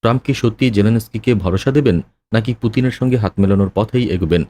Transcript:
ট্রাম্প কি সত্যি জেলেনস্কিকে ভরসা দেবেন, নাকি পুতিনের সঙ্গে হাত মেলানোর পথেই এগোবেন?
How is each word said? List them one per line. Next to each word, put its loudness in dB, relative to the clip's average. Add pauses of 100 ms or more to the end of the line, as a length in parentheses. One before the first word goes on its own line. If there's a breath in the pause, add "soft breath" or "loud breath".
ট্রাম্প 0
কি -2
সত্যি -2
জেলেনস্কিকে 0
ভরসা 0
দেবেন, 2 (360)
নাকি 0
পুতিনের -2
সঙ্গে 0
হাত -2
মেলানোর 2
পথেই 0
এগোবেন? 0